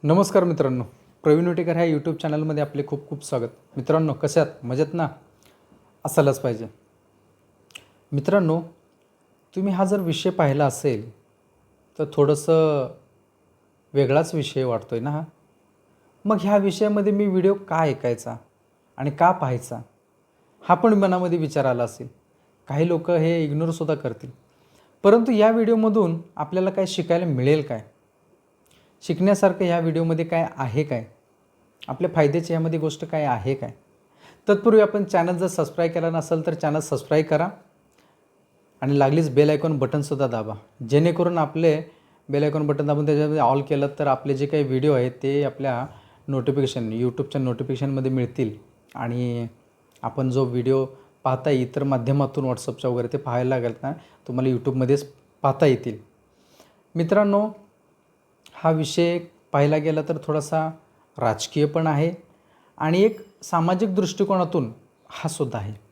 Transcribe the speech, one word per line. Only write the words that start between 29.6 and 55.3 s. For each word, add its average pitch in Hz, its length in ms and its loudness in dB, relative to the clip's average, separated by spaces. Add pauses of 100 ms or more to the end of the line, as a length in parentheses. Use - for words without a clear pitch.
ह्या 170 160 2
व्हिडिओमध्ये 165 440 0
काय 165 320 -2
आहे 131 260 -2
काय? 123 220 -4 (840)
आपल्या 170 260 -4
फायद्याची 165 380 2
यामध्ये 165 260 0
गोष्ट 151 260 -4
काय 156 200 -4
आहे 127 300 -2
काय? 120 180 -10 (760)
तत्पूर्वी 214 320 6
आपण 208 240 2
चॅनल 175 320 0
जर 180 100 -2
सबस्क्राईब 165 460 -2
केला 165 180 -2
नसेल 160 360 -2
तर 165 80 -2
चॅनल 156 240 -2
सबस्क्राईब 151 480 0
करा 156 220 0 (1300)
आणि 139 180 0
लागलीच 143 320 2
बेल 147 200 4
आयकॉन 151 280 0
बटनसुद्धा 139 480 -2
दाबा, 110 280 -6 (340)
जेणेकरून 170 500 2
आपले 160 440 0 (460)
बेल 143 140 0
आयकॉन 151 240 0
बटन 143 200 0
दाबून 147 200 0
त्याच्यामध्ये 151 340 2
ऑल 131 220 2
केलं 143 260 0 (100)
तर 147 80 0
आपले 135 280 0
जे 139 120 -2
काही 147 160 0
व्हिडिओ 135 300 2
आहेत 127 200 2 (100)
ते 143 220 0
आपल्या 131 420 -4 (420)
नोटिफिकेशन, 131 640 -2
YouTube-च्या 127 480 -4
नोटिफिकेशनमध्ये 131 720 -2
मिळतील 123 400 -2 (440)
आणि 120 520 -4 (560)
आपण 127 280 -2
जो 135 140 2
व्हिडिओ 131 420 0 (380)
पाहता 131 260 -2
इतर 127 320 -2
माध्यमातून 139 600 0
WhatsApp-च्या 127 460 -4
वगैरे 120 220 -2
ते 139 60 -4
पाहायला 127 380 -2
लागेल 120 260 -4
ना, 135 100 -6 (360)
तुम्हाला 131 220 0
YouTube-मध्येच 131 600 0 (300)